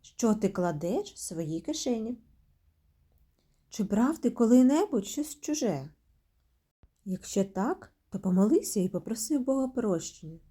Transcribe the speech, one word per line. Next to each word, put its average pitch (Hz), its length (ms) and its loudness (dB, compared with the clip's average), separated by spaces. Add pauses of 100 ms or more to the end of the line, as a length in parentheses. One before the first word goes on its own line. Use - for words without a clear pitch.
Що - 320 0
ти 208 160 0
кладеш 180 640 -2
в - 40 -20
свої 160 440 -6
кишені? 247 560 -4 (1500)
Чи - 140 -4
брав 247 340 2
ти 240 120 0
коли-небудь 254 760 4
щось - 340 -8
чуже? 185 500 -4 (1160)
Якщо 190 380 -2
так, 196 500 -4 (160)
то 196 100 -8
помолися 202 600 2
і 185 100 0
попроси 226 480 -4
Бога 262 300 0
прощення 170 720 -4 (120)